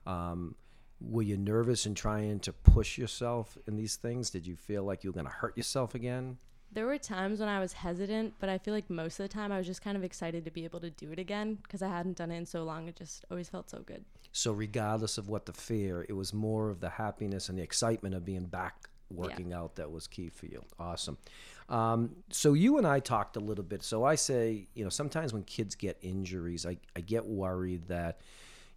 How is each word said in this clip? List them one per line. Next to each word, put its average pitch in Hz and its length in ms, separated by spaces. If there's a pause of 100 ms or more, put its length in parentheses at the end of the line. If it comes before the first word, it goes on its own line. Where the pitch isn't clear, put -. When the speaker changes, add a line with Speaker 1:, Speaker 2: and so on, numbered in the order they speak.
Speaker 1:
Um, 87 480 (440)
were 117 220
you 101 160
nervous 113 480
in 107 80
trying 107 460
to 92 140
push - 440
yourself 120 580 (120)
in 107 80
these 107 200
things? 120 360
Did 87 160
you 87 80
feel 101 280
like 98 200
you 95 80
were 85 40
gonna 76 140
hurt - 260
yourself 117 380
again? 127 460 (340)
Speaker 2:
There 220 120
were 277 120
times 202 440
when 214 80
I 202 100
was 185 140
hesitant, 202 680
but 196 100
I 190 80
feel 208 160
like 214 160
most 165 300
of 196 60
the 196 80
time 208 180
I 196 60
was 180 100
just 180 140
kind 202 160
of 185 80
excited 170 400
to 165 60
be 165 120
able 165 160
to 165 100
do 151 220
it 170 80
again 208 480
'cause 190 140
I 190 80
hadn't 175 280
done 170 140
it 170 60
in 170 80
so 170 180
long. 160 240
It 170 80
just - 340
always 180 200
felt - 200
so - 140
good. - 220 (260)
Speaker 1:
So - 220
regardless 107 640
of 101 100
what 104 180
the - 60
fear, 95 560
it 107 60
was 98 200
more 110 360
of 92 100
the 87 120
happiness 101 580
and 92 80
the 92 40
excitement 101 540
of 87 80
being 92 220
back 90 440 (200)
Speaker 2:
Yeah. 90 80
Speaker 1:
working 87 340
out 85 240
that 78 160
was 80 160
key 85 220
for - 160
you. 62 180 (160)
Awesome. 85 380 (500)
Um, 113 600
so - 240
you 226 240
and 214 100
I 139 140
talked 110 340
a 107 60
little 104 240
bit. 92 180
So 113 220
I 151 100
say, 113 580
you 107 120
know, 92 40
sometimes 151 440
when 101 100
kids - 320
get 95 260
injuries, 90 640
I, 87 120 (180)
I 87 60
get 107 240
worried 92 640
that, 87 320 (560)